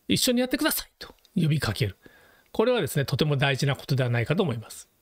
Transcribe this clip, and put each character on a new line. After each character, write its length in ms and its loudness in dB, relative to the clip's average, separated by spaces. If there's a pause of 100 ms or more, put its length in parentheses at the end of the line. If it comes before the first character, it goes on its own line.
一 100 2
緒 160 2
に 60 2
や 60 2
っ 40 -4
て 80 -2
く 60 -2
だ 80 2
さ 140 -6
い 40 -20 (100)
と 140 -18 (220)
呼 120 2
び 120 2
か 140 0
け 140 0
る。 100 -8 (540)
こ 140 2
れ 60 4
は 100 2
で 60 -2
す 100 -4
ね、 80 0
と 120 -4
て 80 2
も 120 2
大 200 2
事 80 -2
な 100 0
こ 100 -12
と 100 0
で 80 2
は 60 0
な 120 2
い 40 -2
か 100 0
と 80 2
思 100 -2
い 40 -8
ま 120 -12
す。 180 -18 (140)